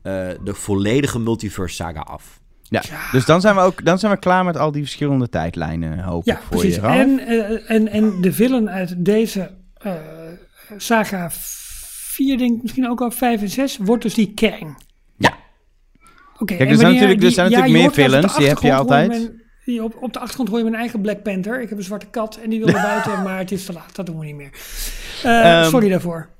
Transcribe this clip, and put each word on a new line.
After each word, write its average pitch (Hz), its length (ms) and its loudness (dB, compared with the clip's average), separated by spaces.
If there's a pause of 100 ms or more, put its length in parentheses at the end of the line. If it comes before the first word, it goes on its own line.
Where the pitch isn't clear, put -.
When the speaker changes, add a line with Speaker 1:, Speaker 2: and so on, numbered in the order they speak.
Speaker 1:
eh, 95 260 -6 (160)
de 101 100 -6
volledige 107 640 0
multiverse 107 560 -4
saga 82 240 -10
af. - 400 -16 (220)
Speaker 2:
Ja, - 280 -4
Speaker 3:
Ja. - 100 -14 (120)
Speaker 2:
dus 127 140 2
dan 165 160 4
zijn 208 140 4
we 190 60 2
ook, 185 240 0
dan 175 140 2
zijn 208 120 0
we 202 80 0
klaar 180 260 2
met 165 120 -4
al 156 140 0
die 147 100 -4
verschillende 139 480 -2
tijdlijnen, 82 720 -4
hoop 87 260 -6
Speaker 3:
Ja, 226 80 0
Speaker 2:
ik, - 80 -6
voor - 160 -18
Speaker 3:
precies. - 180 2
Speaker 2:
je, 101 60 -4
Ralf. 110 140 2
Speaker 3:
En, 262 240 4
eh, 226 520 -4
en, 220 160 2
en 208 340 0
de 175 120 2
villain 220 360 2
uit 180 360 -4
deze, 208 460 0 (260)
eh, 202 140 -8 (840)
saga 196 540 -2
vier, - 1040 -6
denk 240 180 2
ik 233 60 -8
misschien 247 280 -4
ook 240 120 -4
al 240 100 -2
vijf 233 300 0
en 202 80 -4
zes, 262 280 -4
wordt 233 260 0
dus 220 100 -2
die - 200 0
Kang. 165 440 -2 (400)
Speaker 1:
Ja. - 200 0 (960)
Speaker 3:
Oké, - 120 -6
Speaker 2:
Kijk, 180 140 -6
Speaker 3:
en 135 80 4
Speaker 2:
er - 80 6
zijn 220 160 8
Speaker 3:
wanneer - 20 -
Speaker 2:
natuurlijk, 202 200 6
er 208 60 4
Speaker 3:
die, 120 120 6
Speaker 2:
zijn 185 180 2
Speaker 3:
ja, 233 80 6
Speaker 2:
natuurlijk - 100 4
Speaker 3:
je - 60 6
Speaker 2:
meer 160 80 8
Speaker 3:
hoort 175 100 6
op - 40 -8
de 143 60 4 (100)
Speaker 2:
villains, 160 260 4
die 143 100 6
heb 147 120 2
je - 120 4
Speaker 3:
achtergrond 135 180 2
hoor 143 100 6
je 156 40 4 (100)
Speaker 2:
altijd. 226 180 -4
Speaker 3:
mijn, - 100 -20 (240)
die 233 180 -4
op, 226 200 -8
op 233 100 -8
de - 60 -10
achtergrond 240 300 -6
hoor 226 80 -2
je 233 60 0
mijn 226 120 -2
eigen 226 260 -6
Black 208 220 -4
Panther. 208 380 -4
Ik 214 80 -10
heb 208 80 -8
een 202 60 -10
zwarte 196 220 -10
kat 220 380 -8
en 220 60 -6
die 220 140 -2
wilde - 240 4
Speaker 2:
<laughs> 208 40 0
Speaker 3:
buiten, 202 320 -2
maar 190 140 -4
het 185 140 -6
is 185 140 -6
te 180 80 -12
laat. - 220 -18
Dat 190 100 -10
doen 165 140 -10
we 156 60 -10
niet 147 100 -12
meer. 143 140 -18 (720)
Eh, 226 360 6
Speaker 2:
Ehm, 165 100 4
Speaker 3:
sorry 214 200 4
daarvoor. 170 400 -4 (100)